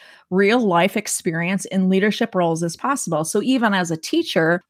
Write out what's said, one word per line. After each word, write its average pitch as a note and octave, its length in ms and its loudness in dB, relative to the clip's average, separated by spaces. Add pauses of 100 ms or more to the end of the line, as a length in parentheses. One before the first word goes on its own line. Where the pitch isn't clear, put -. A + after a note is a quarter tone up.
(280)
real G3+ 320 2
life F#3+ 380 2
experience F3 640 -4
in F#3 240 0
leadership G3+ 460 0
roles E3+ 280 0
as E3+ 140 -4
possible. F3 480 -4
So G#3 160 0
even A#3 320 2
as F3+ 180 0
a D#3+ 60 -2
teacher, F3 720 0